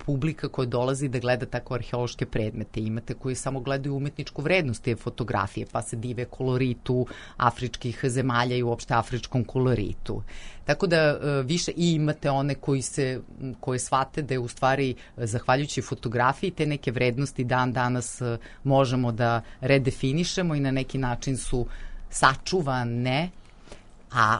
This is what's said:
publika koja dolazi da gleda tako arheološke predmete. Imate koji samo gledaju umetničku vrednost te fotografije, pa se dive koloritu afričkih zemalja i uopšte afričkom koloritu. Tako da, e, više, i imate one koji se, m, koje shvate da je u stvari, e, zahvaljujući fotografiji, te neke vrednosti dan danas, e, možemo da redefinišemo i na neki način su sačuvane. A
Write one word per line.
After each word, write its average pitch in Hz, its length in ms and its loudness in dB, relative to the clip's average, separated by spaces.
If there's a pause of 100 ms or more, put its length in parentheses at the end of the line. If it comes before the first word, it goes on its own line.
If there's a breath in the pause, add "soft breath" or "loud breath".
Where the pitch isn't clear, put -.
publika 147 440 0
koja 131 160 -2
dolazi 127 420 0
da 123 120 -2
gleda 123 260 0
tako - 280 -4
arheološke 120 520 -2
predmete. 110 560 -4
Imate 110 320 -4
koji 127 220 -4
samo 135 240 -4
gledaju 139 360 -2
umetničku 143 460 -6
vrednost 160 420 2
te 117 120 2
fotografije, 107 760 -2
pa 117 100 -2
se - 140 -8
dive 120 300 -4
koloritu 127 800 0 (320 loud breath)
afričkih 123 640 0
zemalja 123 520 2
i 123 80 2
uopšte 120 300 0
afričkom 117 500 0
koloritu. 110 800 0 (420 loud breath)
Tako 151 220 2
da, 170 100 6
e, 151 200 6 (260)
više, 160 320 0
i 175 160 4
imate 151 380 2
one 139 260 2
koji 135 260 0
se, 131 400 -2 (200)
m, 131 180 -6
koje 127 200 -2
shvate 135 420 0
da 131 120 -2
je 131 60 0
u 120 80 -4
stvari, 135 480 2 (220 loud breath)
e, 120 100 -4
zahvaljujući 131 540 0
fotografiji, 123 720 0
te 156 140 -2
neke 147 260 -2
vrednosti 123 520 0
dan 127 300 2
danas, 123 480 -2
e, 117 160 -2 (260 loud breath)
možemo 131 480 4
da 117 300 2 (200 loud breath)
redefinišemo 139 920 2
i 143 40 0
na 135 120 2
neki 131 260 -2
način 123 400 -2
su 120 280 0 (440 loud breath)
sačuvane. 131 1200 2 (840 loud breath)
A 113 280 4